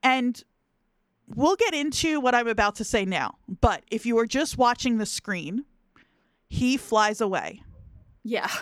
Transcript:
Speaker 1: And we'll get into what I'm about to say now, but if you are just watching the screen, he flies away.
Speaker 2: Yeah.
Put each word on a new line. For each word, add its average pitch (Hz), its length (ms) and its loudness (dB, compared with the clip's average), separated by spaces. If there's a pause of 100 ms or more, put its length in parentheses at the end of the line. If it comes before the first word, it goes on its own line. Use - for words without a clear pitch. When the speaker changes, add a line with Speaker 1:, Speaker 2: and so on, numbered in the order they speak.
Speaker 1:
And 254 400 2 (840)
we'll 302 280 2
get 440 180 2
into 302 460 0
what 247 140 2
I'm 240 140 2
about 208 280 2
to 220 80 -6
say 208 200 0
now, 165 320 -4 (240)
but 208 300 2
if 220 140 -4
you 233 140 2
are 233 80 2
just 269 320 -2
watching 240 400 2
the 214 80 -2
screen, 190 580 -6 (840)
he 254 280 0
flies 214 440 2
away. 190 420 -4 (600)
Speaker 2:
Yeah. 240 280 -4 (120)